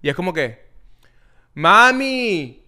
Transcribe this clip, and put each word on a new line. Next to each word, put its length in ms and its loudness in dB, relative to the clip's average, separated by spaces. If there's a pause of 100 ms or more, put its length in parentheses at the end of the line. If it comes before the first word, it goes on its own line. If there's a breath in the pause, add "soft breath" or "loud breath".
Y 80 -4
es 60 -4
como 180 -6
que, 380 -8 (840)
Mami 1120 0